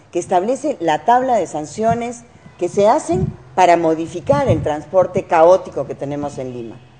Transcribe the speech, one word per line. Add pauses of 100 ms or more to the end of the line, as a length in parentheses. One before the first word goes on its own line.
(120)
que
establece
la
tabla
de
sanciones (340)
que
se
hacen (280)
para
modificar
el
transporte
caótico
que
tenemos
en
Lima. (200)